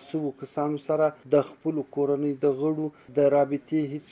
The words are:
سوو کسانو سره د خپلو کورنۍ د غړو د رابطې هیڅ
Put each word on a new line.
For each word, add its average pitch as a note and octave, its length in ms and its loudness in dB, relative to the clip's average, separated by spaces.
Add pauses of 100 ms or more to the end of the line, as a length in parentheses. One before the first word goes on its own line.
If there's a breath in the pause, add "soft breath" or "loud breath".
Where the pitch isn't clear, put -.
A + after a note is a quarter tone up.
سوو D3+ 340 -4
کسانو D3 460 -4
سره D#3 240 2 (240 loud breath)
د C#3+ 160 6
خپلو D#3 340 -6 (140)
کورنۍ C#3+ 340 0 (140)
د C#3 160 2
غړو D#3 260 -2 (300 loud breath)
د C#3+ 160 6
رابطې C#3+ 480 0 (100)
هیڅ D3 200 -10